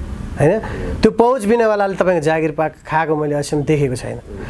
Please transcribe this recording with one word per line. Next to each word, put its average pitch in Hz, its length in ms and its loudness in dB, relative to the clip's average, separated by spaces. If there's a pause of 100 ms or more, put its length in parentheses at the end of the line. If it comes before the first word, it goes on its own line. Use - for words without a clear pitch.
(400)
होइन? 170 180 4 (440)
त्यो 220 80 8
पहुँच 233 340 2
बिनावालाले 208 500 2
तपाईँको 180 260 2
जागिर 160 300 0
पा-, 156 360 -4
खाएको 156 300 0
मैले 147 180 -2
अहिलेसम्म 147 280 -2
देखेको 139 320 0
छैन। 117 240 -8 (320)